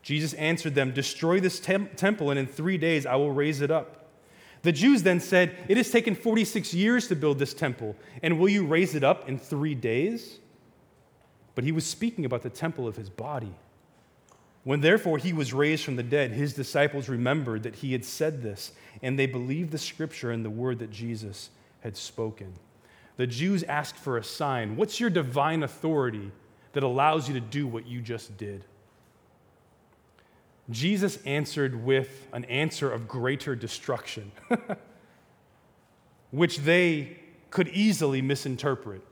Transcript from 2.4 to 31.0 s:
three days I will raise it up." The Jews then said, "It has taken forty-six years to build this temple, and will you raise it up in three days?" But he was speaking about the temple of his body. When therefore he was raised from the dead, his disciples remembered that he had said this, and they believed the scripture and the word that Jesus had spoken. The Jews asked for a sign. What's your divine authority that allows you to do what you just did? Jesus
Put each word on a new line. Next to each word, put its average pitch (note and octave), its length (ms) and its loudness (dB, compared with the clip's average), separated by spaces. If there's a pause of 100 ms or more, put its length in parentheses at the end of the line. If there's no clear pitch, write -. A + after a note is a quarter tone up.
three F3 300 -2
days D#3 280 2
I B2 100 2
will C#3+ 160 4
raise C#3+ 300 0
it C#3+ 80 0
up." - 400 -2 (540)
The F3 80 4
Jews G3+ 320 6
then F3+ 160 6
said, F3+ 360 4 (120)
"It G#3 100 6
has B3 140 2
taken A3+ 240 4
forty-six A3 580 0
years A3 360 4
to F#3 60 2
build C#3+ 220 2
this C#3 160 -2
temple, B2 420 -4 (280)
and E3 160 2
will F#3+ 100 6
you G3+ 160 2
raise D#3 300 4
it C#3+ 80 2
up C#3+ 260 4
in C3 80 -4
three D3 380 -2
days?" C3 640 -2 (1120)
But B2 120 -2
he D#3 60 0
was D#3+ 140 0
speaking A3 400 -4
about A#2+ 160 -2
the B2+ 80 -8
temple C#3+ 380 -4
of G#2 80 -6
his G#2 140 -12
body. A2+ 440 -8 (1080)
When C#3 180 0
therefore E3 360 4
he E3 160 -2
was C3+ 200 -2
raised D3+ 300 2
from C3 140 -4
the A#2+ 60 -4
dead, B2+ 280 0
his C#3 220 -2
disciples C#3+ 560 0
remembered B2 540 0
that A2+ 120 -8
he C3+ 160 -6
had B2 140 -2
said D#3 360 -4
this, G#2 300 -10 (320)
and C3+ 160 -2
they C3+ 80 4
believed C3 440 -4
the D#3 60 -6
scripture D3 540 -6
and A2+ 120 -4
the G#2+ 60 -6
word A#2+ 300 -4
that G#2+ 120 -10
Jesus G#2+ 600 -10 (300)
had G#2+ 160 -10
spoken. G#2+ 560 -10 (640)
The B2+ 100 0
Jews E3 360 0
asked C#3+ 340 -4
for B2+ 200 -4
a A2 60 -4
sign. A#2+ 540 -4
What's G#3+ 220 -2
your A#3 100 2
divine D3+ 540 2
authority B2 680 -2 (420)
that C#3 100 0
allows C#3 440 2
you C#3+ 60 -2
to B2+ 80 -2
do C#3 240 -4
what A#2 220 -8
you A#2+ 120 -8
just A2+ 380 -8
did? G2+ 260 -10 (2000)
Jesus F3+ 560 0